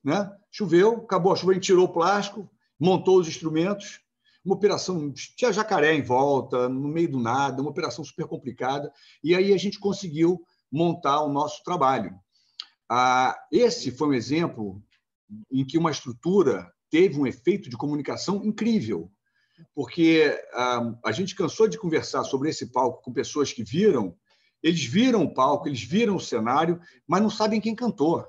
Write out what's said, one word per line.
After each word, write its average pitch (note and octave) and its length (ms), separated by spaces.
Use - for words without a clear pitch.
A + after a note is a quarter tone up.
né? F3+ 280
Choveu, G3+ 460
acabou F#3 340
a D#3+ 40
chuva, F3+ 160
a F#3+ 40
gente F#3 100
tirou F#3 200
o F3 80
plástico, G3 560
montou F#3 400
os D#3+ 80
instrumentos, E3 720
uma F#3+ 100
operação, F3 560
tinha - 400
jacaré F3 420
em D3 80
volta, B2+ 680
no C3+ 180
meio D#3+ 240
do C3 80
nada, C3 420
uma D3 100
operação D3 340
super D#3+ 220
complicada, C#3 640
e E3 140
aí G3 180
a F#3 40
gente F#3+ 200
conseguiu F3 640
montar D3 500
o D3 100
nosso D3+ 320
trabalho. C3 540
Ah, B2+ 480
esse G3 400
foi D3+ 160
um C#3+ 60
exemplo A2+ 680
em C3 140
que D3 120
uma E3 140
estrutura B2 800
teve D3+ 300
um C3+ 80
efeito F#3 420
de A#2+ 60
comunicação D3 720
incrível, G#3 640
porque, D#3 640
ah, A#2+ 400
a A2 80
gente F3+ 240
cansou G3 320
de F3+ 100
conversar C#3+ 460
sobre C3+ 260
esse C#3+ 180
palco B2 340
com B2+ 100
pessoas C3 400
que A2+ 120
viram, B2+ 520
eles D#3+ 220
viram G#3 380
o B2+ 100
palco, C#3+ 340
eles A#2+ 160
viram G3 320
o D3 60
cenário, C#3 580
mas F3+ 160
não G#3+ 80
sabem G#3+ 300
quem A3 160
cantou E3 540